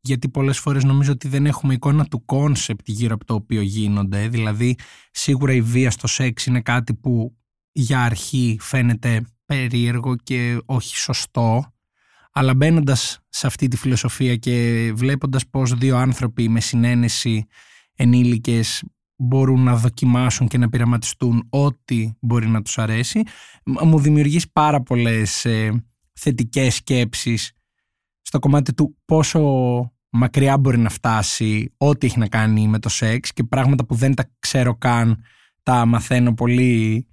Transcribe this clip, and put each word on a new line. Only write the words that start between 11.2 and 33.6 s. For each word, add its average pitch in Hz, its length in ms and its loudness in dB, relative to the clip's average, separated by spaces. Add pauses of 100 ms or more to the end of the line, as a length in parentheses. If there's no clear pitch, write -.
αλλά 131 220 2
μπαίνοντας 143 640 2 (100)
σε - 180 -6
αυτή 131 220 -2
τη 123 80 -2
φιλοσοφία 123 600 -2
και 117 580 -2
βλέποντας 131 540 -2
πως 127 260 -2
δύο 127 220 2
άνθρωποι 123 520 0
με 113 120 2
συνένεση 117 840 0 (500)
ενήλικες 120 880 2 (380)
μπορούν 131 400 2
να 123 140 4
δοκιμάσουν 123 720 0
και 120 100 0
να 120 100 2
πειραματιστούν 120 800 0
ό,τι 127 640 -2 (100)
μπορεί 113 280 0
να 110 140 0
τους - 160 -8
αρέσει, 113 440 -2 (420)
μ-, 139 220 -2
μου 160 140 6
δημιουργείς 147 500 2
πάρα 151 320 2
πολλές, 113 640 -2
ε, 110 400 -2 (280)
θετικές 131 640 -2
σκέψεις 120 760 -4 (720)
στο - 160 -4
κομμάτι 139 360 2
του - 300 -2
πόσο 160 360 0 (680)
μακριά 135 480 2
μπορεί 127 200 2
να 113 100 2
φτάσει 110 880 -2
ό,τι 139 300 0
έχει 123 120 0
να 110 100 0
κάνει 110 400 2
με 107 100 2
το 104 100 -4
σεξ 117 440 -2
και - 120 -4
πράγματα 127 400 2